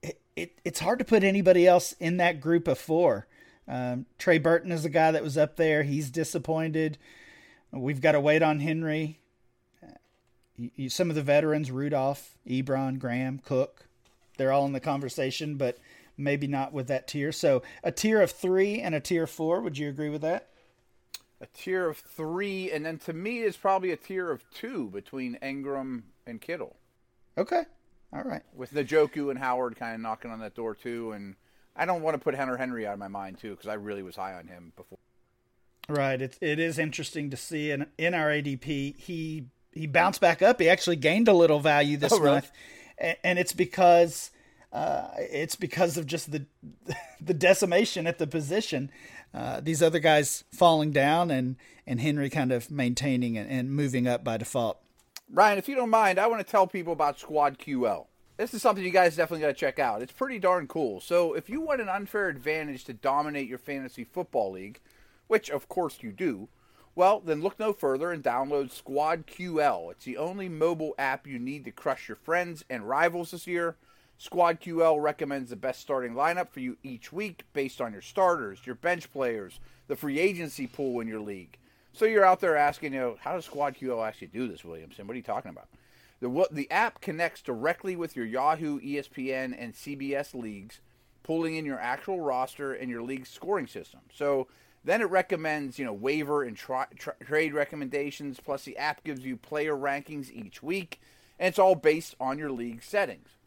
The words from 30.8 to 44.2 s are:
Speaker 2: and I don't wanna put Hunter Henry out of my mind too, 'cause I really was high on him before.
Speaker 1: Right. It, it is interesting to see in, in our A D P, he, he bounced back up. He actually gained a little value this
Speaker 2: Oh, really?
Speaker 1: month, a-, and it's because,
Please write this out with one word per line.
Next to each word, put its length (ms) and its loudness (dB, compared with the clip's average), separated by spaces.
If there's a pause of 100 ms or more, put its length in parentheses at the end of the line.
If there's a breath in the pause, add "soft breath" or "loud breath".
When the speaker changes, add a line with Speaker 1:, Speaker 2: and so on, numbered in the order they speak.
Speaker 2:
and 240 -14 (400)
I 100 0
don't 160 0
wanna 160 0
put 180 -2
Hunter 220 -2
Henry 300 -4
out 60 -4
of 60 -10
my 80 -10
mind 300 -10
too, 180 -12
'cause 120 -14
I 80 -6
really 280 -8
was 120 -14
high 180 -10
on 140 -16
him 280 -20
before. 220 -20 (880)
Speaker 1:
Right. 340 -2
It, 200 -10
it 160 0
is 220 -2
interesting 500 -6
to 80 -10
see 340 -6
in, 140 -4 (120)
in 160 0
our 180 0
A 100 0
D 160 -4
P, 400 -6
he, 480 -8 (260)
he 160 -8
bounced 320 4
back 220 6
up. 180 8
He 80 6
actually 280 6
gained 320 4
a 60 10
little 260 8
value 360 4
this 160 2
Speaker 2:
Oh, 80 8
really? 140 6
Speaker 1:
month, 180 0 (480 loud breath)
a-, 260 -2
and 140 4
it's 140 0
because, 800 6 (420 soft breath)